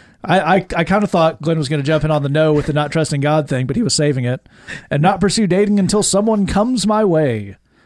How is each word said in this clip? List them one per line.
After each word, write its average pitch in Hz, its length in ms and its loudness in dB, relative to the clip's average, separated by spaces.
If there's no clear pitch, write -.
I, 175 160 2
I, 180 260 2
I 170 60 0
kinda 196 240 0
thought 165 340 0
Glenn 165 160 0
was 147 100 -2
gonna 147 140 -2
jump 147 240 0
in 156 60 0
on 151 100 0
the 139 80 -2
no 156 240 2
with 147 140 0
the 151 60 -2
not 147 180 -2
trusting 151 300 -2
God 147 280 0
thing, 131 160 -2
but 131 100 -4
he 240 60 0
was - 140 -2
saving 147 280 0
it. 123 240 -6
"And 143 100 0
not 190 180 2
pursue 202 280 0
dating 202 320 2
until 196 240 2
someone 208 420 0
comes 220 400 0
my 214 180 2
way. 127 540 0